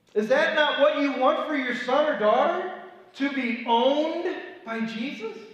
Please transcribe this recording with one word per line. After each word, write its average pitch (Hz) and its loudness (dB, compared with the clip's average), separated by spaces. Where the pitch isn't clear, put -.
Is 214 0
that 294 2
not 294 2
what 285 4
you 277 -2
want 302 2
for 302 -4
your 247 -4
son 269 0
or 302 0
daughter? 277 2
To 277 -2
be 240 -2
owned 302 2
by 226 -6
Jesus? - -8